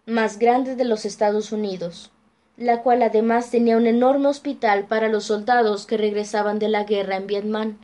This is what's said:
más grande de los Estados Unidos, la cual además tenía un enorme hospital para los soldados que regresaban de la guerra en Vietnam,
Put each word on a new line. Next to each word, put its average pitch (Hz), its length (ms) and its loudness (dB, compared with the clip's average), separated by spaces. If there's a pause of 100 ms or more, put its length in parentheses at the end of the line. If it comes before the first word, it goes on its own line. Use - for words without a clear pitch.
más 220 340 -2
grande 254 340 2
de 247 100 -2
los 220 200 -2
Estados 208 480 -2
Unidos, 190 580 -8 (460)
la 233 260 0
cual 247 200 2
además 226 480 2
tenía 233 260 4
un 233 100 4
enorme 254 400 4
hospital 233 600 0
para 220 220 0
los 208 160 -2
soldados 214 640 0
que 220 120 -2
regresaban 208 600 -2
de 208 100 0
la 208 140 0
guerra 196 340 -2
en 196 120 -8
Vietnam, 214 540 -4